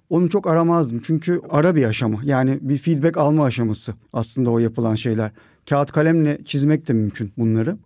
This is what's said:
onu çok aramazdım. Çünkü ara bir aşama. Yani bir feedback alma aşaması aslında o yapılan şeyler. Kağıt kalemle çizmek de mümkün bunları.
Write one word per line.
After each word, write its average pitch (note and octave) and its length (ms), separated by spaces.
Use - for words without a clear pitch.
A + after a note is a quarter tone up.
onu F3 180
çok G3 180
aramazdım. E3 580
Çünkü E3 360
ara D#3+ 260
bir C3+ 80
aşama. A2 400
Yani C3+ 380
bir C3 160
feedback E3 400
alma D3+ 260
aşaması A2+ 500
aslında A#2+ 380
o A#2 80
yapılan A2+ 360
şeyler. A2 360
Kağıt C#3+ 240
kalemle D#3 520
çizmek D3+ 440
de C3+ 40
mümkün G#2+ 460
bunları. A2+ 480